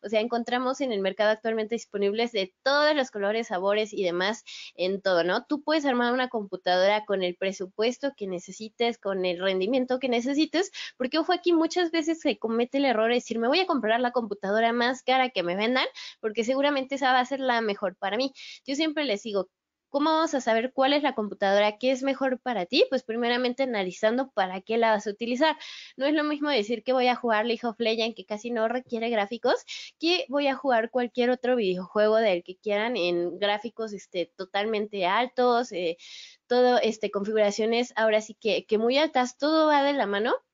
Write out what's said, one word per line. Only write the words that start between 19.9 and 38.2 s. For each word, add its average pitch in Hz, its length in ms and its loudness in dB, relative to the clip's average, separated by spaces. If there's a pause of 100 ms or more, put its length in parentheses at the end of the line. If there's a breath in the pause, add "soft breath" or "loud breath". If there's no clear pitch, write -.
"¿Cómo 294 200 2
vamos 320 240 0
a 254 60 0
saber 226 300 0
cuál 262 220 2
es 294 80 2
la 277 140 0
computadora 208 640 0
que 254 100 2
es 262 140 0
mejor 269 360 -2
para 208 280 -4
ti?". 349 220 4
Pues 254 120 0
primeramente 240 640 -2
analizando 226 720 0
para 190 260 -2
qué 220 160 -4
la 226 140 4
vas 208 160 0
a - 20 -6
utilizar. 247 480 0 (400 loud breath)
No 262 80 -2
es 294 80 2
lo 302 100 2
mismo 294 260 -2
decir 226 340 -2
que 254 100 0
voy 247 140 4
a 247 80 2
jugar 226 320 0
League 233 200 -2
of 220 120 -6
Legends, 226 360 0
que 185 100 -16
casi 214 260 -8
no 226 160 0
requiere 233 420 -4
gráficos, 233 460 0 (440 loud breath)
que 339 300 0
voy 285 160 0
a 269 80 2
jugar 240 380 0
cualquier 247 400 0
otro 247 240 0
videojuego 208 600 2
del 196 260 2
que 185 120 -16
quieran 214 420 -2
en 175 420 0
gráficos, 208 540 -4
este, 185 440 -6
totalmente 208 720 -2
altos, 247 640 2
eh, 175 260 -4 (480 loud breath)
todo, 247 320 4
este, 220 320 0
configuraciones 214 840 0
ahora 214 260 2